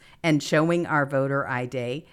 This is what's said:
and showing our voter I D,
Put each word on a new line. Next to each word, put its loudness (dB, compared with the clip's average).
and 2
showing 2
our 0
voter 0
I -4
D, -6